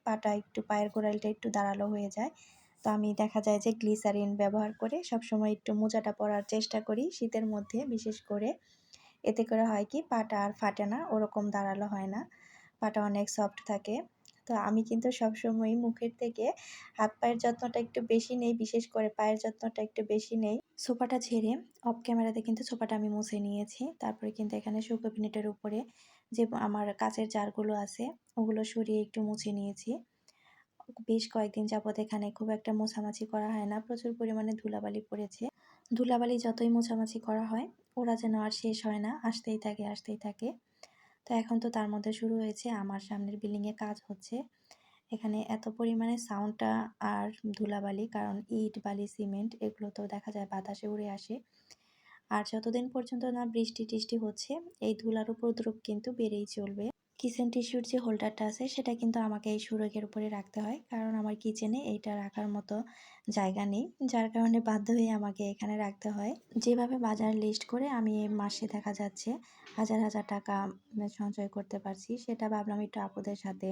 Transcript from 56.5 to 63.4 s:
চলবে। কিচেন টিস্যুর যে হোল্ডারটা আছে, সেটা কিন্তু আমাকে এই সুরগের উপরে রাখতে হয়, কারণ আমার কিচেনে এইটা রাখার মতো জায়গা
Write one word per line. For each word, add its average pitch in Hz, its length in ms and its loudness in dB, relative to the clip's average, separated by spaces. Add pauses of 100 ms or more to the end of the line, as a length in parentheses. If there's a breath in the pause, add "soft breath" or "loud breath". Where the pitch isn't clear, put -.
চলবে। 202 360 -4 (320)
কিচেন 240 320 0
টিস্যুর 240 320 0
যে 254 160 0
হোল্ডারটা 214 480 0
আছে, 214 220 -4
সেটা 262 260 -2
কিন্তু 233 260 2
আমাকে 214 300 0
এই 214 100 0
সুরগের 214 440 -2
উপরে 214 240 -4
রাখতে 202 320 -6
হয়, 220 180 -2 (100)
কারণ 220 260 -2
আমার 214 220 0
কিচেনে 220 500 0
এইটা 214 300 -4
রাখার 208 320 -4
মতো 208 280 -2 (520 loud breath)
জায়গা 202 380 2